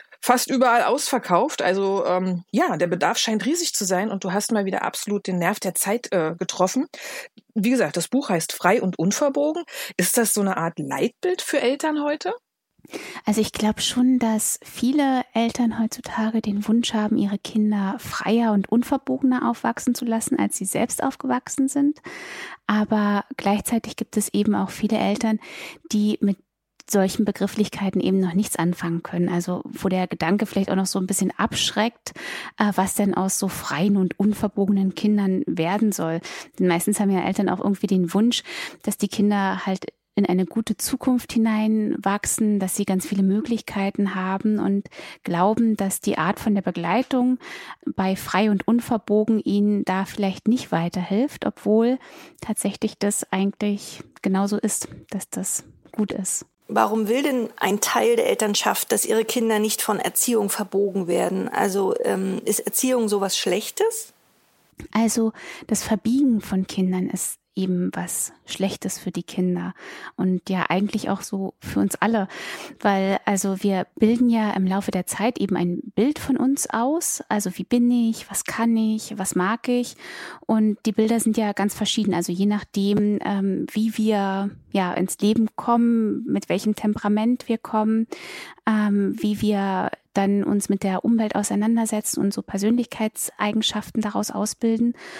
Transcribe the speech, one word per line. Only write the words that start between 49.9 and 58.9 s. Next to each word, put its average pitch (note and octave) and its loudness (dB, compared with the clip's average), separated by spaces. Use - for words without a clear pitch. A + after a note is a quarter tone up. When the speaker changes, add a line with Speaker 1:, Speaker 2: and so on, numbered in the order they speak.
Speaker 2:
vielleicht F#3+ -4
nicht A#3+ 0
weiterhilft, F#3 -2
obwohl A3+ 2
tatsächlich - -4
das - -2
eigentlich G3+ -2
genauso G3 0
ist, - -2
dass - -8
das - -6
gut G#3 -2
ist. - -6
Speaker 3:
Warum G#3+ 2
will B3+ 0
denn B3+ -2
ein G3+ 0
Teil A#3 2
der - 2
Elternschaft, G3+ 0